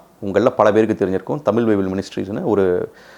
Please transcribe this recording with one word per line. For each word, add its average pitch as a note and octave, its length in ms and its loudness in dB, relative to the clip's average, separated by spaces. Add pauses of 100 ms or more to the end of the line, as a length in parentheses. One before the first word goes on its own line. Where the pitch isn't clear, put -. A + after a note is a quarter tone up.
(180)
உங்களில் G#2 340 0
பல G#2+ 200 4
பேருக்கு G#2+ 340 2
தெரிஞ்சிருக்கும். A2 360 -4
தமிழ் A2+ 220 0
பைபிள் G2+ 240 0
மினிஸ்ட்ரிஸ்னு G2 560 -6
ஒரு G2 480 0 (260)